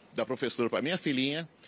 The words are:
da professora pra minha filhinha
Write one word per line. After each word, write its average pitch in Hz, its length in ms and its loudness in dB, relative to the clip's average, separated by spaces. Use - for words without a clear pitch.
da 113 100 0
professora 120 440 0
pra 104 120 2
minha 165 160 0
filhinha 143 520 0